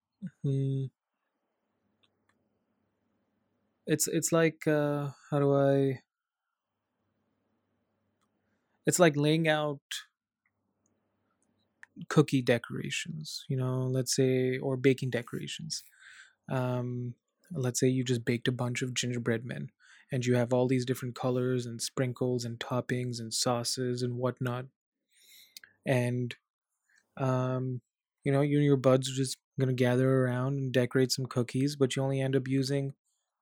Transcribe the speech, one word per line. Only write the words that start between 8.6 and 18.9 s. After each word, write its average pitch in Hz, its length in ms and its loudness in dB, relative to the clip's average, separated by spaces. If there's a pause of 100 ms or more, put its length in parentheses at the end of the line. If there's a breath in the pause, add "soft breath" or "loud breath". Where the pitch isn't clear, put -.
it's 151 120 0
like 165 180 6
laying 156 320 2
out 151 320 0 (2250)
cookie 139 340 2
decorations, 139 1080 -4
you 135 80 -2
know, 127 260 -2
let's 127 340 -2
say, 127 420 2
or 135 180 -4
baking 131 340 2
decorations. - 760 -8 (640 loud breath)
Um, 123 640 -4 (380)
let's 127 260 -2
say 131 100 4
you 131 140 2
just 120 220 0
baked 120 240 0
a 131 40 0
bunch 123 280 -4
of 127 140 -4